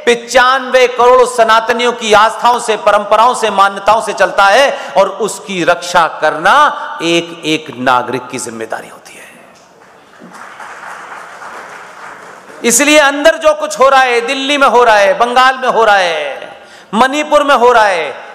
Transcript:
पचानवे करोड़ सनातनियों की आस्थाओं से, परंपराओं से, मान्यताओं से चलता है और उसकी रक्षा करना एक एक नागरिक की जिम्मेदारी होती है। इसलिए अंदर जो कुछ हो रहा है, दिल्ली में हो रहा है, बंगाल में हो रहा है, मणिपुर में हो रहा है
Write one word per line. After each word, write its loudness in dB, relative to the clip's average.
पचानवे 2
करोड़ 2
सनातनियों 0
की -4
आस्थाओं 2
से, -4
परंपराओं 2
से, -2
मान्यताओं 0
से -8
चलता 2
है 4
और 2
उसकी -8
रक्षा 0
करना 0
एक -4
एक -4
नागरिक -2
की -10
जिम्मेदारी -12
होती -20
है। -20
इसलिए 2
अंदर 2
जो 0
कुछ -8
हो 4
रहा 4
है, 0
दिल्ली -4
में 4
हो 4
रहा 4
है, 2
बंगाल 2
में -4
हो 2
रहा 4
है, -4
मणिपुर 0
में 2
हो 4
रहा 4
है -2